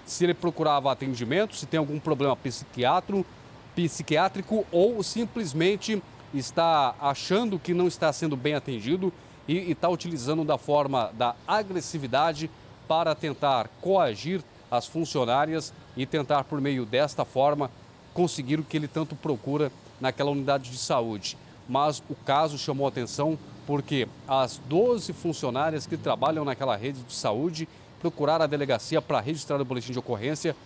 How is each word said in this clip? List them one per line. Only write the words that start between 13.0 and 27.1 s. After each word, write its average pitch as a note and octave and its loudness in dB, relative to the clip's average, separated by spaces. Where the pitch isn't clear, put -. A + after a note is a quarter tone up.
tentar C3+ 0
coagir D#3+ 2
as A#2+ 0
funcionárias D3 0
e C3 -2
tentar, C#3+ 0
por D3 -4
meio C3+ 0
desta C#3 0
forma, C#3+ 2
conseguir D#3 0
o D#3 -4
que D#3 -4
ele D3+ -2
tanto D#3+ -4
procura C#3+ -2
naquela C3 0
unidade C#3 0
de B2+ -10
saúde. A#2 -2
Mas C#3 2
o - -8
caso D3 0
chamou C#3 -2
atenção C#3 -2
porque C#3 0
as C3+ 0
doze G3+ 2
funcionárias D3 -2
que D#3+ -6
trabalham C3+ 0
naquela C3+ 0
rede B2+ -6
de - -12